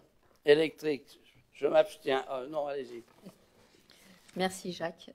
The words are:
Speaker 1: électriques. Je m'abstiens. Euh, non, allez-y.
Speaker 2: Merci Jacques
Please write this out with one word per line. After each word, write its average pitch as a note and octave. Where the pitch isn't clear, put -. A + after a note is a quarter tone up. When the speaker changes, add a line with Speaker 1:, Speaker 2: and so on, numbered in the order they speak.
Speaker 1:
électriques. D3+
Je C#3
m'abstiens. D3+
Euh, C3
non, D3+
allez-y. A#2+
Speaker 2:
Merci F#3
Jacques E3+